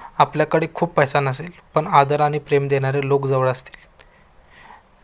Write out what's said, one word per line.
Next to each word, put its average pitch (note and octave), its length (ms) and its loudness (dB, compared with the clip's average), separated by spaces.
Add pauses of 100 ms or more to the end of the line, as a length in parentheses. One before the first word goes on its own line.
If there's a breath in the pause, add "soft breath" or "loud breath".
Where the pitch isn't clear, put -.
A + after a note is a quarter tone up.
(180 loud breath)
आपल्याकडे D3+ 560 2
खूप E3+ 200 -4
पैसा C#3+ 260 2
नसेल, C#3 300 -4 (240)
पण D#3 140 -2
आदर D3 340 2
आणि D3 180 0
प्रेम C#3+ 280 0
देणारे C#3 400 -2
लोक C#3 200 0
जवळ C3 220 0
असतील. - 360 -10 (1200 soft breath)